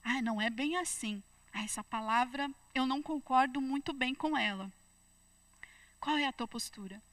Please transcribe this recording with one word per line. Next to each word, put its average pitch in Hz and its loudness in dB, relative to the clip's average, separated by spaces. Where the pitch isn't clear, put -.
"Ah, 247 0
não 220 0
é 233 2
bem 285 0
assim. 214 -2
Ah, 214 -4
essa 214 -4
palavra, 247 2
eu 262 2
não 269 2
concordo 269 2
muito 277 0
bem 254 0
com 311 0
ela." 196 -2
Qual 302 2
é 285 4
a 262 2
tua 233 -4
postura? 208 -10